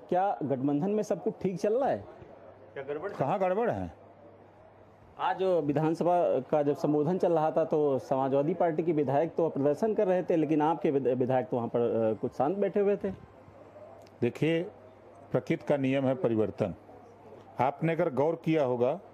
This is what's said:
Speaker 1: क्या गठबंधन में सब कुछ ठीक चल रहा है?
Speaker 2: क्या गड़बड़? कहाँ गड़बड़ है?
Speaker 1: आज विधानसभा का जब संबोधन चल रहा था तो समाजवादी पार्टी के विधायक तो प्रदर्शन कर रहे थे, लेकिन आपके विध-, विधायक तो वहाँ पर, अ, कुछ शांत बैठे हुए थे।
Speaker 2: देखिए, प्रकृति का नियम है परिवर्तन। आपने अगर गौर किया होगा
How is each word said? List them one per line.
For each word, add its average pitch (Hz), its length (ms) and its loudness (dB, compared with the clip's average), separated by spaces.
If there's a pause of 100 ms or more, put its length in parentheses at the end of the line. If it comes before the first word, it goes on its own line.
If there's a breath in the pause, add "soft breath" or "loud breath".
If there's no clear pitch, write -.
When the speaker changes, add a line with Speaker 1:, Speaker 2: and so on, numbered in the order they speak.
Speaker 1:
क्या 185 340 0
गठबंधन 143 480 0
में 214 120 0
सब 190 200 -4
कुछ 196 180 -4
ठीक 190 200 -4
चल 208 140 0
रहा 254 140 0
है? 107 160 -2 (720)
Speaker 2:
क्या 139 80 -10
गड़बड़? 151 280 -8
कहाँ 151 280 -2
गड़बड़ 190 320 0
है? 95 240 -6 (1200)
Speaker 1:
आज 175 240 -2
विधानसभा 160 960 2
का 147 220 0
जब 143 140 0
संबोधन 151 420 0
चल 185 140 2
रहा 156 180 2
था 160 140 0
तो 151 340 2
समाजवादी 139 560 0
पार्टी 170 280 0
के 165 100 0
विधायक 147 420 0
तो 165 140 2
प्रदर्शन 147 460 0
कर 208 120 2
रहे 185 160 2
थे, 180 140 0
लेकिन 151 260 2
आपके 160 280 0
विध-, 135 180 2
विधायक 127 380 2
तो 131 100 -4
वहाँ 117 120 -2
पर, 120 120 0
अ, 110 400 2
कुछ 123 120 -4
शांत 151 240 -2
बैठे 196 240 0
हुए 202 160 2
थे। 196 140 -6 (1120)
Speaker 2:
देखिए, 160 460 0 (640)
प्रकृति 139 360 0
का 147 80 2
नियम 135 280 0
है 131 100 2
परिवर्तन। 110 600 0 (840)
आपने 147 320 0
अगर 165 220 -2
गौर 160 300 0
किया 160 200 2
होगा 123 300 0 (200)